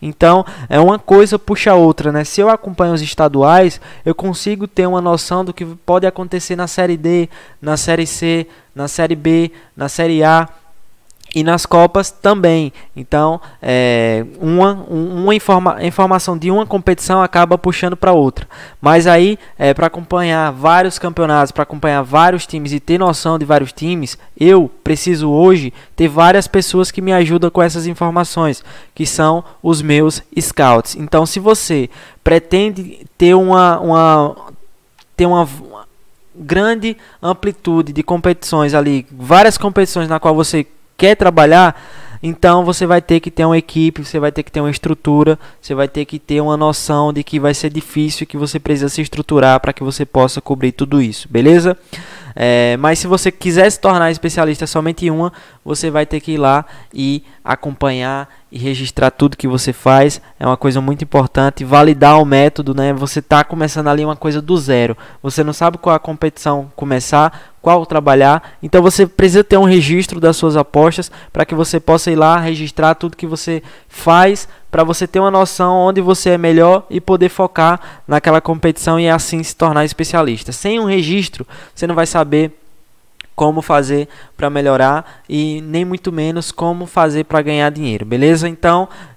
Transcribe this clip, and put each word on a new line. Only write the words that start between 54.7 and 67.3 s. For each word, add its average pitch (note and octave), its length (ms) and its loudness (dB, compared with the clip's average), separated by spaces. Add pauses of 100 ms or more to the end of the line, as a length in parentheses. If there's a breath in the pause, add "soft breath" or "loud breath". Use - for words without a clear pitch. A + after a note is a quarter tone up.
em E3 40 0
uma, E3 220 -4 (320 loud breath)
você D3+ 260 -6
vai D3+ 140 0
ter D3+ 160 -8
que E3 120 -8
ir D#3 40 -4
lá C#3+ 300 0 (260 loud breath)
e C#3 320 -6 (180 soft breath)
acompanhar C3+ 840 -6 (240 soft breath)
e - 60 -14
registrar C3 520 -4
tudo C#3+ 260 -2
que - 120 -6
você B2+ 240 -4
faz. C3+ 480 2 (180 soft breath)
É - 80 -6
uma B2+ 100 0
coisa C3+ 240 -2
muito C#3+ 220 -4
importante, C#3 640 -2
validar C#3+ 560 6
o D#3 40 4
método, C#3 480 0
né? C#3 200 -2
Você C#3 280 -6
tá D3 220 2
começando D#3 460 -4
ali D3 160 0
uma D3+ 120 -6
coisa D3+ 240 -6
do D#3+ 160 -2
zero. B2 400 0 (260 loud breath)
Você C#3 200 -4
não D3+ 100 -2
sabe E3+ 240 0
qual E3+ 180 0
a D#3 60 0
competição D3 760 -6
começar, D3 840 -2